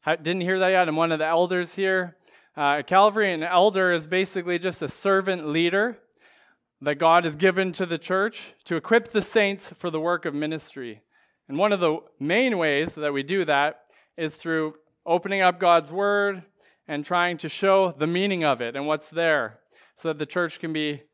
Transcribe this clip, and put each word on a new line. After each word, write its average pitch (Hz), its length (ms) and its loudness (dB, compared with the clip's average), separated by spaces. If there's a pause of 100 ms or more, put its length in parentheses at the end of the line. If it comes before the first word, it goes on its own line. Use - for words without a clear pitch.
ha-, 156 140 0
didn't 165 260 -4
hear 185 160 0
that 185 120 2
yet, 185 180 4
I'm 156 80 -2
one 165 160 2
of 156 80 -2
the 156 60 -2
elders 175 500 0
here. 190 400 -2 (400)
Uh, 143 220 2
at 143 100 -8
Calvary, 202 460 4
an 156 100 -4
elder 185 480 4
is 156 160 -2
basically 180 500 -2
just 175 240 -4
a 151 60 -6
servant 190 640 0
leader 180 480 0 (800)
that 143 160 -2
God 165 300 4
has 156 100 -4
given 185 380 2
to 190 120 -4
the 165 120 -4
church 190 560 -4 (100)
to 170 140 -4
equip 226 320 2
the 208 120 0
saints 202 560 0
for 175 120 -6
the 160 100 -4
work 170 260 -2
of 151 80 -4
ministry. 143 680 -8 (480)
And 139 80 -6
one 208 160 2
of 185 80 -2
the 160 160 2 (240)
main 208 360 0
ways 156 380 0
that 151 160 -4
we 139 100 -2
do 175 220 -2
that 147 380 0 (340)
is 156 200 -6
through 156 400 -4 (300)
opening 185 360 0
up 180 180 4
God's 170 320 4
Word 202 520 0 (440)
and 147 160 -6
trying 175 360 0
to 160 100 -8
show 190 420 2
the 143 160 -2
meaning 180 380 0
of 127 160 2
it 120 160 -6
and 143 100 -6
what's 151 220 -4
there, 151 500 0 (380)
so - 100 -8
that 156 120 -4
the 151 60 -4
church 170 360 -4
can 160 100 -6
be 151 300 -4 (120)